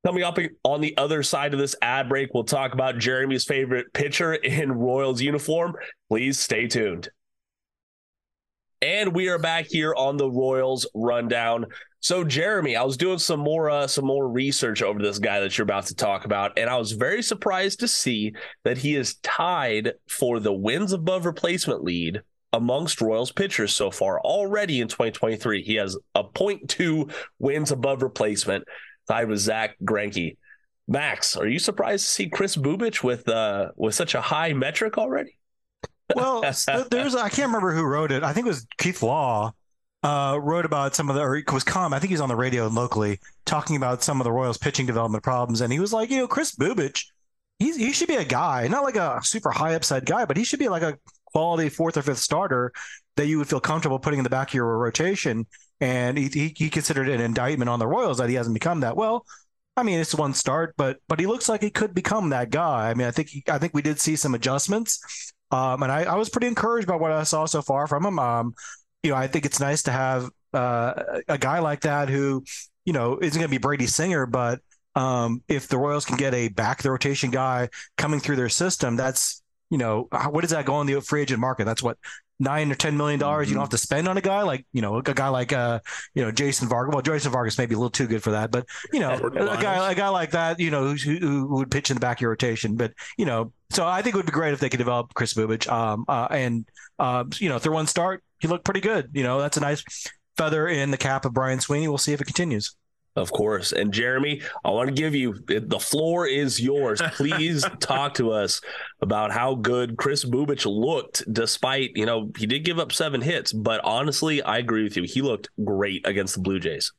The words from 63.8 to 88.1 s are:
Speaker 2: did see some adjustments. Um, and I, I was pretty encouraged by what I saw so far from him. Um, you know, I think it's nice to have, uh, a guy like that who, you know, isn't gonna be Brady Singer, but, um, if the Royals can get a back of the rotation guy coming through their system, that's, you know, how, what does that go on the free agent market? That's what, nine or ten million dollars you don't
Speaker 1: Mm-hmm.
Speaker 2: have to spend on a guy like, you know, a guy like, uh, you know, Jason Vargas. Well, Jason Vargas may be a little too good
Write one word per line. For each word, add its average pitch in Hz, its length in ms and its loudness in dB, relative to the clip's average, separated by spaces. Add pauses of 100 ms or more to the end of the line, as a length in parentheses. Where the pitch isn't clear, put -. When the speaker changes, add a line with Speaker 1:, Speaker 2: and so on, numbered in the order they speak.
Speaker 2:
did 151 180 0
see 156 160 2
some 143 180 0
adjustments. 139 1000 -2 (180)
Um, 131 320 0
and 131 80 0
I, 156 120 2
I 180 120 0
was 214 140 0
pretty 240 180 0
encouraged 226 400 0
by 180 80 2
what 160 160 0
I 156 120 0
saw 156 220 0
so 156 160 0
far 143 260 0
from 147 180 0
him. 196 120 0
Um, 120 360 0 (480)
you 139 100 2
know, 135 60 2
I 131 100 0
think 139 180 0
it's - 140 0
nice 143 240 0
to 135 80 0
have, 131 380 0 (240)
uh, 120 720 0
a 147 100 0
guy 135 220 2
like 147 220 0
that 147 260 0
who, 135 380 0 (400)
you 175 80 0
know, 123 280 2
isn't 160 160 0
gonna 165 120 0
be 135 80 0
Brady 131 300 2
Singer, 160 380 2
but, 123 360 0 (340)
um, 123 540 0
if 143 180 0
the 135 100 0
Royals 147 280 0
can - 100 -2
get 135 180 2
a 120 140 0
back 107 320 -2
of - 40 -8
the 135 80 2
rotation 135 380 0
guy 127 380 0 (300)
coming 151 240 0
through 143 160 0
their 123 100 2
system, 143 480 0
that's, - 480 -2 (260)
you 160 80 0
know, 113 360 0
how, - 160 0
what 151 120 2
does 165 100 0
that 147 140 0
go 139 100 2
on 147 100 0
the 139 160 2
free 147 220 0
agent 127 180 0
market? 127 240 0
That's 113 180 -2
what, 117 140 -2 (420)
nine 143 320 2
or 131 40 0
ten 147 220 0
million 147 220 0
dollars 143 280 0
you 139 60 -2
don't 135 100 0
Speaker 1:
Mm-hmm. - 20 0
Speaker 2:
have 139 40 -10
to 123 80 0
spend 160 300 0
on 185 100 0
a 196 40 0
guy 196 200 2
like, 139 320 -2
you 123 80 0
know, 107 160 0
a 131 40 0
guy 139 280 0
like, 127 240 0
uh, 120 260 0 (340)
you 131 100 0
know, 110 80 0
Jason 135 360 0
Vargas. 123 260 0
Well, 143 80 2
Jason 147 300 0
Vargas 120 260 0
may 123 100 2
be 113 80 0
a - 20 0
little 120 140 0
too 127 160 0
good 110 140 0